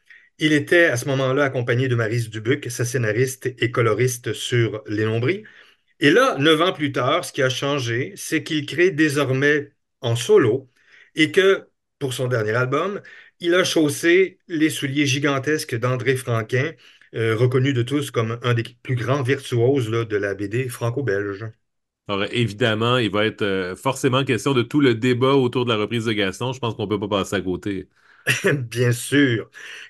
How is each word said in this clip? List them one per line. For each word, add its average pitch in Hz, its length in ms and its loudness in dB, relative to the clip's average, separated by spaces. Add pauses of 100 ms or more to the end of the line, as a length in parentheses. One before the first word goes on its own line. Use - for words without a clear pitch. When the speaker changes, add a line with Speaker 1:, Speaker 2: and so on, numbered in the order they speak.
(400)
Speaker 1:
Il 156 120 2
était 170 340 4
à 127 100 2
ce 120 100 -6
moment-là 135 380 0
accompagné 127 420 0
de 123 80 0
Maryse 117 340 -2
Dubuc, 110 400 -4
sa 117 160 -4
scénariste 120 720 -2
et 120 120 0
coloriste 117 640 0
sur 110 560 -2
Les 107 160 -2
Nombris. 123 400 -2 (560)
Et 147 100 6
là, 240 280 4
neuf 151 220 4
ans 180 120 2
plus 147 180 -4
tard, 143 340 -2
ce - 80 -10
qui - 80 -4
a 131 80 2
changé, 131 680 -4
c'est - 260 -4
qu'il 151 240 -6
crée 175 240 2
désormais 143 840 2 (280)
en 117 160 0
solo 131 520 4 (460)
et 156 160 2
que, 190 380 2 (320)
pour 131 140 -4
son 127 120 -2
dernier 113 240 0
album, 139 500 -2 (380)
il 170 160 0
a 185 80 4
chaussé 170 840 2
les 156 220 2
souliers 139 360 -2
gigantesques 143 680 -2
d'André 123 400 0
Franquin, 123 560 -2 (420)
euh, 113 220 0
reconnu 127 360 2
de 120 100 0
tous 135 280 -4
comme 117 320 -4
un 123 120 2
des 117 100 0 (180)
plus 131 140 -4
grands 123 260 -2
virtuoses, 127 680 0
là, 117 160 -2
de 104 120 -2
la 98 180 0
B 101 140 -6
D 127 200 -4
franco-belge. 110 800 -2 (600)
Speaker 2:
Alors, 101 240 0
évidemment, 113 640 0
il 107 140 0
va 104 120 2
être, 107 180 -2
euh, 95 340 -2
forcément 135 480 0
question 135 280 0
de 120 100 2
tout 147 180 0
le 123 160 4
débat 127 380 2
autour 123 300 2
de 117 60 -2
la 110 80 0
reprise 107 280 -2
de 117 60 0
Gaston. 101 400 -2
Je 127 60 -12
pense 113 160 -4
qu'on 101 140 -6
peut 104 100 0
pas 104 80 -6
passer 98 300 -2
à 95 40 -2
côté. 92 480 -6 (380)
Speaker 1:
<laughs> - 180 -2
Bien 123 480 0
sûr. 123 580 0 (400)